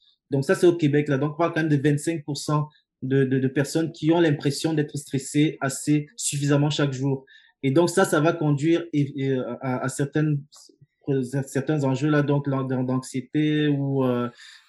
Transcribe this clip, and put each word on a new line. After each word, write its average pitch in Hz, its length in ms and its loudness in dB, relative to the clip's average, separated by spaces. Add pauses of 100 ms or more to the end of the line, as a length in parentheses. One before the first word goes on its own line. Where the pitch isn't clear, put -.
(320)
Donc 139 140 0
ça, 190 100 4
c'est 180 100 4
au 170 100 6
Québec, 147 340 2
là. 135 100 0
Donc, 147 160 -2
on - 20 -6
parle 165 160 0
quand 160 80 -2
même 160 80 0
de 147 80 4
vingt-cinq 147 480 0
pour 143 120 -6
cent 151 320 -2 (340)
de, 135 200 2
de, 135 160 0
de 127 80 2
personnes 147 440 -2
qui 156 200 0
ont 170 80 4
l'impression 151 540 0
d'être 147 240 -2
stressées 147 640 -2
assez 147 540 -2
suffisamment 143 540 0
chaque 143 240 0
jour. 135 320 -4 (380)
Et 135 80 2
donc 170 180 4
ça, 185 160 2
ça 160 140 2
va 165 140 4
conduire 160 600 0
et, 139 320 -2
et, 135 120 0 (240)
à, 127 220 -4
à 127 60 -4
certaines, 147 540 -2 (640)
à 135 360 -2
certains 143 420 -2
enjeux 131 240 0
là, 147 120 4
donc 143 260 0
l'an-, 131 160 -2
d'anxiété 131 1040 -2
ou, 139 360 0
euh, 120 260 0 (400)